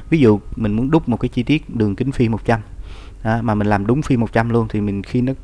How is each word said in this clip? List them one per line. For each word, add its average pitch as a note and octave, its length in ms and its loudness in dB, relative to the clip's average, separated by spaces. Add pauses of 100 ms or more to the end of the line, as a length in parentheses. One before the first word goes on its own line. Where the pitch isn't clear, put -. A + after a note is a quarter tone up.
Ví E3 100 4
dụ G#2+ 200 6 (160)
mình G#2+ 180 -2
muốn B2 180 0
đúc D#3+ 180 2
một A2+ 80 2
cái B2 120 -2
chi B2 140 -2
tiết - 320 0
đường G#2 200 0
kính B2+ 160 -2
phi B2 180 2
một A2 160 -4
trăm, A#2 140 2 (600)
à, A2+ 200 0
mà A2 140 0
mình G#2 120 0
làm G2+ 200 2
đúng C3 140 2
phi C#3 160 0
một A2+ 160 -2
trăm A#2 160 2
luôn, A2+ 200 2
thì G#2+ 120 -2
mình, G2 220 -2
khi B2 180 -2
nó C3 120 0 (100)